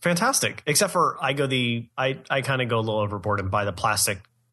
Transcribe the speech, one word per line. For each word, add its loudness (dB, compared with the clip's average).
fantastic. 2
Except 2
for 2
I 0
go 0
the, 0
I, -2
I -2
kinda 0
go 0
a 2
little 0
overboard -2
and -2
buy 0
the -2
plastic 0